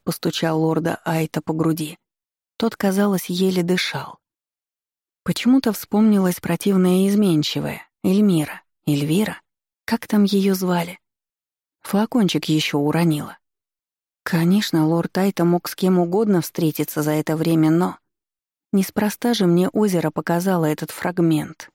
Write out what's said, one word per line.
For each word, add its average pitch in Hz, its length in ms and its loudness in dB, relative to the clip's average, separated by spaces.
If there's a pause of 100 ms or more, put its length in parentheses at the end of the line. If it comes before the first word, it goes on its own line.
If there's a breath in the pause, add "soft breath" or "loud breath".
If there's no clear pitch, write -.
постучал 165 580 -4
лорда 160 440 -2
Айта 160 360 -4
по 160 140 -6
груди. 160 440 -2 (600)
Тот, 226 180 -2
казалось, 196 500 0
еле 185 360 0
дышал. 170 560 -4 (1040)
Почему-то 247 500 2
вспомнилась 202 680 2
противная 185 680 2
изменчивая, 156 800 0 (140)
Эльмира, 185 600 2 (240)
Эльвира, 156 540 0 (460)
как - 200 -4
там 208 180 2
её 196 300 2
звали? 180 440 -2 (800)
Флакончик 202 680 0
ещё 156 320 0
уронила. 151 600 0 (840)
Конечно, 170 640 2
лорд 165 300 -2
Айта 190 280 0
мог 175 240 0
с - 60 -12
кем 185 240 2
угодно 185 440 2
встретиться 156 600 -4
за 151 100 -2
это 156 240 -2
время, 160 340 2
но... 175 280 0 (720)
Неспроста 208 600 -2
же 202 140 0
мне 175 240 4
озеро 180 400 0
показало 170 560 -2
этот 151 240 -4
фрагмент, 170 840 -2